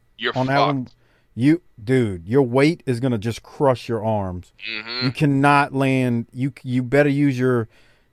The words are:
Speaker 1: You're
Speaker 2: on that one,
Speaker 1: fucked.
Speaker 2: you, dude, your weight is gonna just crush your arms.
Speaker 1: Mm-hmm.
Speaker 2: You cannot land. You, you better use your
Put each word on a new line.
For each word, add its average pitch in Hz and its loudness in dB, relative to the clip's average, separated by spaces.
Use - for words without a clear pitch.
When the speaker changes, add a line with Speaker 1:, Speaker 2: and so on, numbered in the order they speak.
Speaker 1:
You're 120 -4
Speaker 2:
on 127 0
that 135 0
one, 135 0
Speaker 1:
fucked. - -20
Speaker 2:
you, 147 2
dude, 101 -2
your 127 2
weight 139 2
is 123 -2
gonna 120 -2
just 110 -8
crush - -2
your 113 -4
arms. 98 -6
Speaker 1:
Mm-hmm. 113 -8
Speaker 2:
You 131 -2
cannot 143 2
land. 131 0
You, 127 -4
you 127 -2
better 143 4
use 139 2
your 123 0